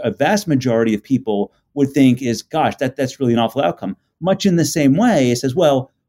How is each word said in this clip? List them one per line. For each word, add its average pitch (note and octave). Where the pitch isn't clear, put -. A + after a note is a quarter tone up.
a A#2
vast F#3
majority A#2
of G#2
people G#2+
would C#3
think C3
is, A2+
"Gosh, C#3
that, B2+
that's C3
really B2
an A#2
awful A#2
outcome." B2+
Much F#3+
in F#3
the D#3+
same C#3+
way, F3
it A#2+
says, C3
"Well, C#3+